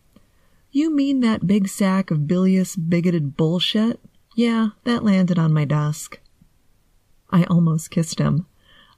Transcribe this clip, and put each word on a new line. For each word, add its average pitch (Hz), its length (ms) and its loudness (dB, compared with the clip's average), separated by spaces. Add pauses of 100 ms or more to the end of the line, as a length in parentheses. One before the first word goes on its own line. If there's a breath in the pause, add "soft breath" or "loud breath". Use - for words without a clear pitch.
(720 soft breath)
"You 311 200 0
mean 277 280 0
that 220 260 0
big 196 220 0
sack 190 420 0
of 147 160 0
bilious, 185 480 0
bigoted 165 600 -2
bullshit? 185 640 -2 (340)
Yeah, 226 360 0 (120)
that 240 220 -2
landed 185 340 2
on 160 140 2
my 151 100 2
desk." 151 560 -4 (1080)
I 180 160 4
almost 165 440 0
kissed - 300 -4
him. 147 260 -2 (520 soft breath)